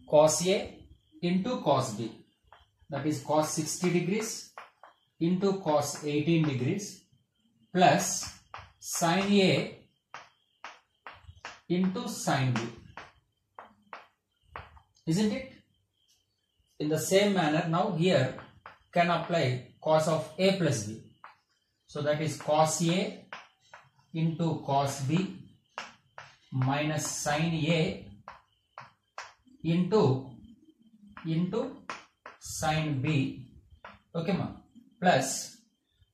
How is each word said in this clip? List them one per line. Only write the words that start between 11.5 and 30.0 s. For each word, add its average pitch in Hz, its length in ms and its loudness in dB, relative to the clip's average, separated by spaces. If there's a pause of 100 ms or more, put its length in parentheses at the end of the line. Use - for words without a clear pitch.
into 185 380 0
sin 127 460 0
B. 113 80 0 (2500)
Isn't 202 240 2
it? - 200 -8 (1300)
In 151 120 -4
the 156 100 0
same 196 340 4
manner, 165 360 2
now 190 220 2
here 160 440 2 (560)
can 175 180 2
apply 160 580 0 (140)
cos 156 280 4
of 156 280 -2
A 190 200 4
plus 113 300 0
B. 110 140 -10 (840)
So 147 140 -8
that 151 200 0
is 156 160 -4
cos 156 440 2
A 180 440 0 (880)
into 160 520 -2
cos 139 360 0
B 156 360 -2 (1120)
minus 143 560 0
sin 160 460 -2
A 160 520 0 (1600)
into, 170 680 2 (920)